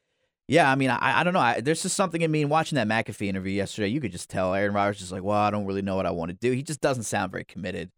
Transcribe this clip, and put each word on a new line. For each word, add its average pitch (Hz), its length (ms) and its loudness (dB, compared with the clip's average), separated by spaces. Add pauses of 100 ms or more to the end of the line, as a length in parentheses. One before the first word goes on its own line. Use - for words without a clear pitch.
(480)
yeah, 147 220 6
I 135 60 4
mean, 135 140 2
I, 127 300 2
I 160 40 4
don't 180 100 0
know. 175 60 2
I, 120 200 2
there's 151 220 0
just - 140 -4
something 170 260 0
in 160 80 2
me 151 120 2
in 143 60 0
watching 156 280 2
that 110 100 2
McAfee 110 420 -2
interview 95 240 -2
yesterday. 98 360 -2
You 135 120 -2
could 101 120 -4
just - 180 -12
tell 92 240 0
Aaron 101 180 2
Rodgers 101 300 0
is 87 80 -12
like, 92 140 -8
"Well, 104 120 2
I 104 140 4
don't 101 160 -2
really 98 160 -2
know 95 140 0
what 92 100 0
I 87 60 0
wanna 85 220 -4
do." 123 180 0
He 127 100 -2
just 139 180 -8
doesn't 131 220 0
sound 98 300 -2
very - 100 -8
committed 90 560 -10